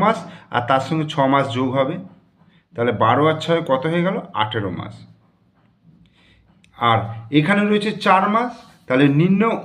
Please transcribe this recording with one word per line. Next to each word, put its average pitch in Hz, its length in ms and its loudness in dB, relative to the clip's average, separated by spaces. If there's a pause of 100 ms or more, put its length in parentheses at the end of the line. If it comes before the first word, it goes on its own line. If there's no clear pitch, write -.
মাস, 220 160 2 (360)
আর 123 160 0
তার 156 180 2
সঙ্গে 160 240 -2
ছ - 20 -14 (180)
মাস 139 140 2 (120)
যোগ 131 120 -2 (100)
হবে। 147 160 -2 (800)
তাহলে 120 180 -2 (120)
বারো 127 260 4
আর 151 140 0
ছয় 165 260 0
কত 131 200 0
হয়ে 170 160 0
গেল? 202 100 -2 (260)
আঠেরো 107 360 -4
মাস। - 160 -12 (1800)
আর 117 200 2 (400)
এখানে 196 260 2
রয়েছে 208 260 0 (140)
চার 190 180 4 (120)
মাস, 240 180 -2 (340)
তাহলে 131 200 4 (140)
নিম্ন 190 220 4 (220)